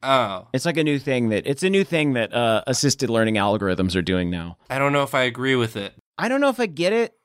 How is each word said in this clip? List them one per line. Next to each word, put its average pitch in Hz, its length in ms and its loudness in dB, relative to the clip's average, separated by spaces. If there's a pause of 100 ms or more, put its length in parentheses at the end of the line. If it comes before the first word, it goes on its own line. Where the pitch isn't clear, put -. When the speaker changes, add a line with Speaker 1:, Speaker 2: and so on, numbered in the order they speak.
Speaker 1:
Oh. 117 500 0
Speaker 2:
It's 127 120 0
like 175 120 0
a 160 60 2
new 147 160 2
thing 127 300 0
that, 104 180 0
it's 143 160 -4
a 190 80 2
new 196 120 4
thing 151 300 0
that, 117 180 -2
uh, 113 360 0
assisted 135 420 0
learning 113 240 2
algorithms 98 640 0
are 92 80 2
doing 90 260 0
now. 85 280 -8 (120)
Speaker 1:
I 127 80 -4
don't 143 160 2
know 143 80 2
if 139 140 -2
I 131 80 2
agree 127 320 0
with 113 200 0
it. 101 160 -8 (280)
Speaker 2:
I 190 100 -2
don't 262 100 0
know 277 100 2
if 240 100 -4
I 240 80 0
get 170 260 -2
it 226 320 -2